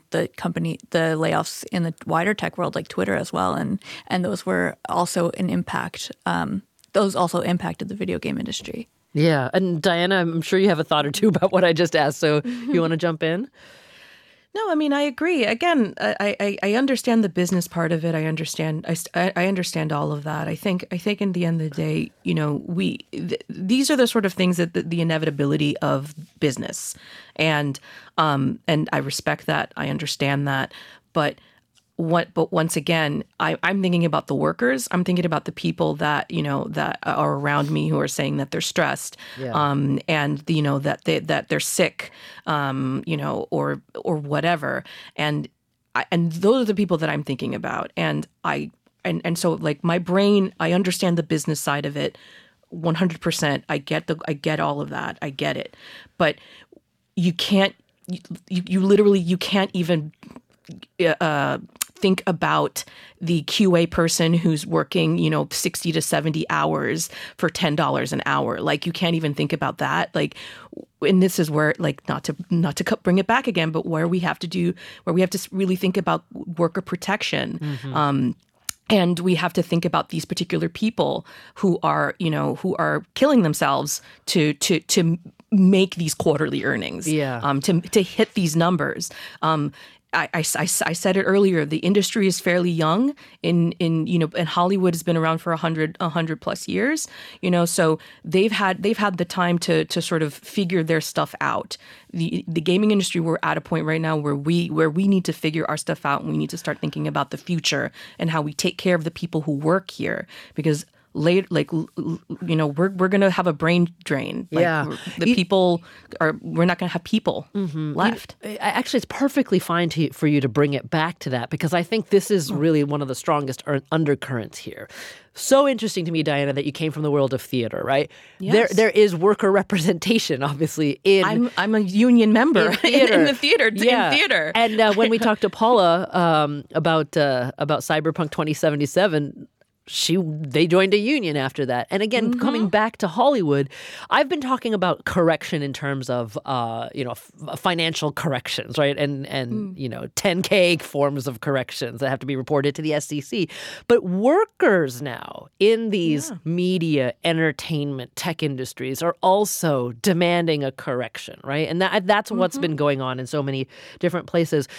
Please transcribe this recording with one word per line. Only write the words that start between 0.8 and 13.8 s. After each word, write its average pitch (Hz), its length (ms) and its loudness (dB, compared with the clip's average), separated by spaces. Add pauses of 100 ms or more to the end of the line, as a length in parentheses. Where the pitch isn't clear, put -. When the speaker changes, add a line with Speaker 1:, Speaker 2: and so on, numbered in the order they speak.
Speaker 1:
the 165 260 0
layoffs 160 540 -2
in 180 100 -2
the 165 140 -2 (100)
wider 170 300 0
tech - 240 -6
world, 175 160 -4
like 160 140 -8
Twitter - 260 -2
as - 180 -4
well. 92 220 -2
And, - 240 -4 (260)
and 180 180 -2
those 185 220 -4
were 180 300 -2 (120)
also 175 520 0
an 185 100 -2
impact. - 640 -6 (160)
Um, - 340 -2 (320)
those 196 220 2
also 175 260 0
impacted 175 480 -4
the 202 60 -10
video 185 240 -4
game 71 180 -6
industry. - 500 -10 (260)
Speaker 2:
Yeah. 147 380 2
And 180 300 0
Diana, 180 360 2
I'm 165 260 0
sure 190 160 0
you 196 100 6
have 160 100 2
a 160 40 0
thought 151 240 0
or 147 40 -4
two 214 180 2
about 185 220 2
what 185 120 4
I 170 100 6
just 165 220 2
asked. 147 240 2
So 151 220 2
Speaker 3:
Mm-hmm. 240 340 -6
Speaker 2:
you 170 60 4
wanna 160 160 0
jump 165 260 -2
in? 175 260 -2 (1080)